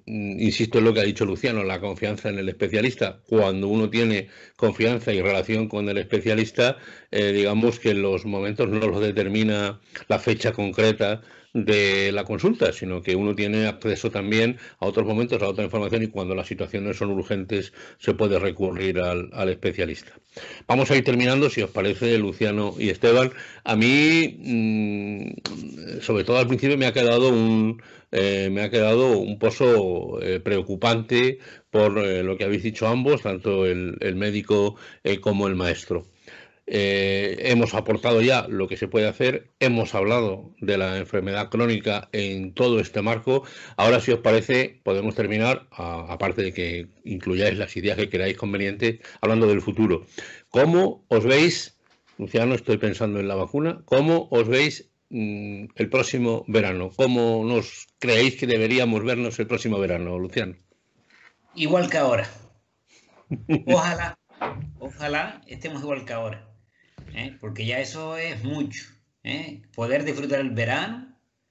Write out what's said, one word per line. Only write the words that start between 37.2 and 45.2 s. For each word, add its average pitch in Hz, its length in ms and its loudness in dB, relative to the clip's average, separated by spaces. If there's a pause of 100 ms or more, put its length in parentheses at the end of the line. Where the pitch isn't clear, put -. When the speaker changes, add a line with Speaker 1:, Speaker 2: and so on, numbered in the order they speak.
Speaker 1:
hemos 117 240 4
aportado 110 480 2
ya 120 280 4
lo 95 180 -2
que 95 80 -8
se 95 140 -6
puede 107 180 2
hacer, 127 440 -2 (100)
hemos 117 340 2
hablado 104 640 0
de 98 180 0
la 95 200 -2
enfermedad 98 520 -4
crónica 110 600 -2
en 95 420 -4
todo 120 280 2
este - 200 -4
marco. 117 440 -2 (320)
Ahora, 113 240 6
si 131 100 2
os 117 80 2
parece, 123 640 2
podemos 98 320 0
terminar, 110 560 0